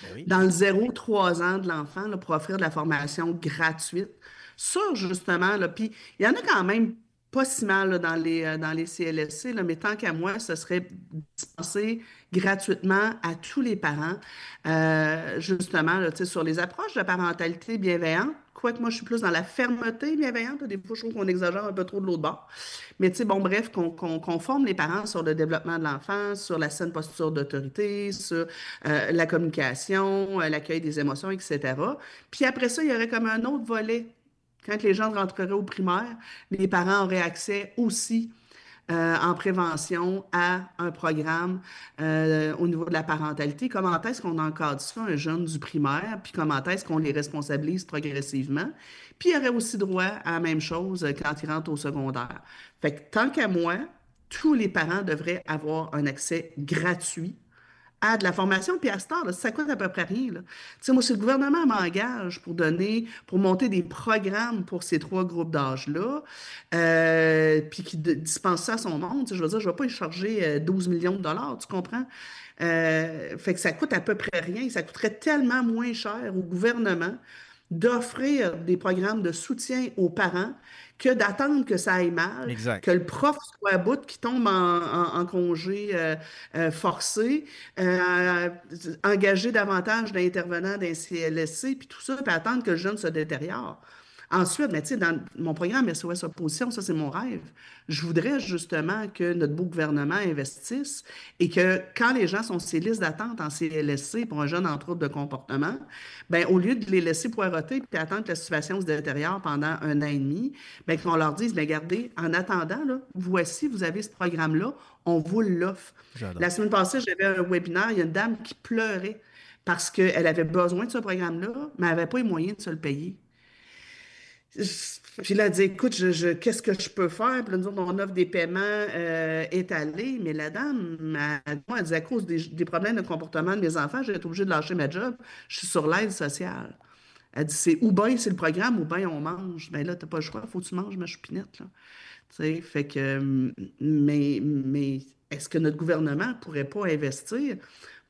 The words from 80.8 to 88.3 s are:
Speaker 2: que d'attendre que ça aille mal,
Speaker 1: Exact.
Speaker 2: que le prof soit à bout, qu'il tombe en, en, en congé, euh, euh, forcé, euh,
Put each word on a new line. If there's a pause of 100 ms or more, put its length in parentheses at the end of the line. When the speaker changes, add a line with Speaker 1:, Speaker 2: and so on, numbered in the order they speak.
Speaker 2:
que
d'attendre
que
ça
aille
mal,
Speaker 1:
Exact.
Speaker 2:
que
le
prof (240)
soit
à
bout,
qu'il
tombe
en,
en,
en
congé,
euh, (400)
euh,
forcé, (340)
euh, (560)